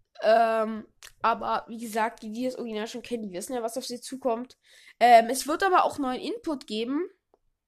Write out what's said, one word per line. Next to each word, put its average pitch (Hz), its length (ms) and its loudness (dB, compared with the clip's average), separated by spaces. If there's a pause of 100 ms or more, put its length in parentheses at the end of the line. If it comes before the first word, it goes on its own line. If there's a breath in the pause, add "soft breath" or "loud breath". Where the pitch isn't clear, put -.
(220)
Ähm, 220 680 2 (340)
aber 220 460 -2
wie 220 120 -12
gesagt, 226 440 -4
die, 214 80 -12
die 240 140 -6
das 254 100 -4
Original 220 320 -8
schon 233 140 -12
kennen, 226 220 -8
die 190 100 -10
wissen 208 200 -10
ja, 247 80 -4
was 233 160 -6
auf 254 80 -6
sie 247 140 -10
zukommt. 247 580 -6 (440 loud breath)
Ähm, 233 280 10
es 262 180 -4
wird 320 160 0
aber 370 200 6
auch - 160 -2
neuen 254 220 -4
Input 330 440 -6
geben. 254 440 -4 (580)